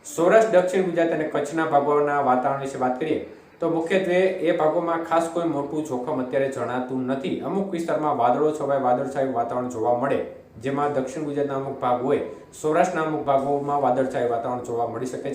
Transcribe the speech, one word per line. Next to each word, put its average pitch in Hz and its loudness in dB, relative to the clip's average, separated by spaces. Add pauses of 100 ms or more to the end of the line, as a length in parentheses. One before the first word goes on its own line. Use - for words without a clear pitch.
સૌરાષ્ટ્ર, 185 4
દક્ષિણ 180 4
ગુજરાત 165 0
અને 151 -2
કચ્છના 156 0
ભાગોના 143 4 (100)
વાતાવરણ 135 0
વિશે 127 -4
વાત 127 0
કરીએ 151 -2 (400)
તો 165 0
મુખ્યત્વે 180 2 (260)
એ 175 2
ભાગોમાં 165 0
ખાસ 165 2
કોઈ 170 0
મોટું 143 -4
જોખમ 131 -2
અત્યારે 135 0
જણાતું 127 -4
નથી. 135 -4
અમુક 185 -2
વિસ્તારમાં 151 -2
વાદળો 151 2
છવાય, 135 0
વાદળછાયું 131 0
વાતાવરણ 123 -4
જોવા 120 2
મળે, 123 0 (400)
જેમાં 143 -2
દક્ષિણ 143 -4
ગુજરાતના 139 -2
અમુક 135 -6
ભાગ 123 0
હોય, 143 0 (360)
સૌરાષ્ટ્રના 160 2
અમુક 156 -2
ભાગોમાં 143 2
વાદળછાયું 127 2
વાતાવરણ 123 -4
જોવા 117 -2
મળી 127 -6
શકે - -6